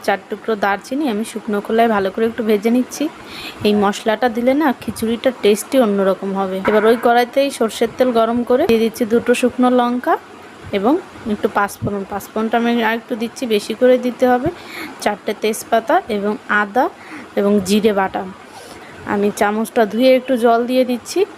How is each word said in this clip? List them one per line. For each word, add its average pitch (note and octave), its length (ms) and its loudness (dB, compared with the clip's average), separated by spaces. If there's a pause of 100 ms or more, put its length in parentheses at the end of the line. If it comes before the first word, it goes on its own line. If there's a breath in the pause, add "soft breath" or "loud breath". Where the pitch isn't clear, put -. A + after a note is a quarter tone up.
চার G3 140 0 (100)
টুকরো A3+ 240 -6 (100)
দারচিনি G#3 500 -2
আমি G#3+ 180 -2
শুকনো G#3 340 -4
খোলায় A#3 300 2
ভালো G3 180 0
করে A3+ 180 0
একটু A3+ 180 -6
ভেজে G#3+ 260 2
নিচ্ছি। B3+ 280 -2 (640 loud breath)
এই G#3 60 4 (100)
মশলাটা G#3+ 520 0
দিলে A#3+ 260 2
না D#4+ 60 4 (140)
খিচুড়িটার A#3 600 -2
টেস্টই G#3+ 420 2
অন্যরকম G3 440 0 (100)
হবে। F#3+ 180 -4 (120)
এবার G#3 200 4
ওই A#3+ 160 4
কড়াইতেই A#3+ 440 2 (100)
সর্ষের A3+ 380 -2
তেল B3+ 120 2 (100)
গরম A3+ 200 2 (100)
করে B3+ 220 4
দিয়ে A3+ 120 4
দিচ্ছি A3+ 200 -2 (100)
দুটো A#3+ 180 2 (100)
শুকনো B3 280 2 (100)
লঙ্কা B3 340 0 (640)
এবং G#3+ 160 2 (400)
একটু G#3+ 140 -4 (100)
পাঁচফোড়ন। G3+ 540 -4
পাঁচফোড়নটা A3 500 -4
আমি A#3 100 0 (180)
আর A3+ 120 -2
একটু - 200 -8
দিচ্ছি, A#3 220 -8 (120)
বেশি G#3 260 -2
করে B3+ 140 6 (100)
দিতে B3 260 0
হবে। B3 180 2 (540 loud breath)
চারটে G#3 280 -4 (100)
তেজপাতা A3+ 540 0 (220)
এবং G3+ 160 -2 (280)
আদা G#3 240 0 (540 loud breath)
এবং G3+ 120 2 (160)
জিরে G#3 320 2
বাটা। F#3+ 220 -2 (920 loud breath)
আমি G3+ 140 0 (120)
চামচটা A3 520 0
ধুয়ে B3+ 280 4
একটু C4 140 -2 (120)
জল A#3 140 6 (120)
দিয়ে B3+ 200 4
দিচ্ছি B3 280 -4 (180)